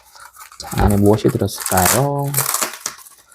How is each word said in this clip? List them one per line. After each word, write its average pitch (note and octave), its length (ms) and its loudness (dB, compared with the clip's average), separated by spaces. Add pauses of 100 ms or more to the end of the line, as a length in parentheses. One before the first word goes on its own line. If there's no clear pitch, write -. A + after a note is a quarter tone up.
(600)
자, - 240 -2
안에 G2+ 120 2
무엇이 G2+ 320 4
들었을까요? A2+ 960 0 (1080)